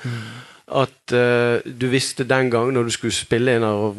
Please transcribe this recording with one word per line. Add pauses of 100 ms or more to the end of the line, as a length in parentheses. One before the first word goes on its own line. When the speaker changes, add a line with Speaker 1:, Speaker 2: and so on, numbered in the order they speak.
Speaker 1:
Mhm. (500)
Speaker 2:
at,
eh, (160)
du
visste
den
gang,
når
du
skulle
spille
en
av